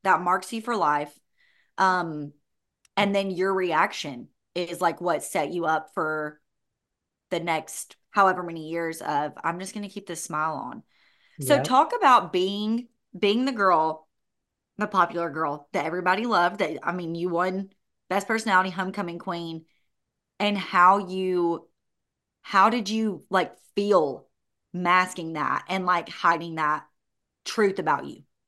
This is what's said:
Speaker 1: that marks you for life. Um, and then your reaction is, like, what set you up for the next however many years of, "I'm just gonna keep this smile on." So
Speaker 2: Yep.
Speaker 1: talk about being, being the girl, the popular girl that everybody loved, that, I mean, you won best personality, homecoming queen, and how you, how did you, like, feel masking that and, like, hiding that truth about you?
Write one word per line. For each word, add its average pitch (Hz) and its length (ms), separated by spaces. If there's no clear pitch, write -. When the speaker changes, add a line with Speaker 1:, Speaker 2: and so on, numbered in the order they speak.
Speaker 1:
that 180 180
marks 185 300
you 226 100
for 240 140
life. 151 420
Um, 170 560
and 202 180
then 196 160
your 185 220
reaction 165 760
is, 175 260
like, 170 180
what 170 240
set 156 300
you 170 120
up 156 280
for 156 480
the 170 100
next - 560
however 185 340
many 165 260
years 165 320
of, 147 320
"I'm 170 160
just 190 160
gonna 202 120
keep 196 200
this 165 160
smile 156 320
on." - 280
So 277 200
Speaker 2:
Yep. - 80
Speaker 1:
talk 302 280
about 247 380
being, 208 560
being 214 280
the 277 60
girl, 165 560
the 208 80
popular 170 420
girl 147 440
that 156 120
everybody 185 400
loved, 190 340
that, 156 220
I 175 120
mean, 170 200
you 170 160
won 185 420
best 202 180
personality, 202 440
homecoming 180 480
queen, 170 460
and 202 180
how 185 400
you, 180 720
how 202 280
did 214 200
you, 220 400
like, 185 260
feel 185 520
masking 175 600
that 143 360
and, 190 160
like, 170 240
hiding 165 460
that 151 320
truth 196 320
about 147 280
you? - 180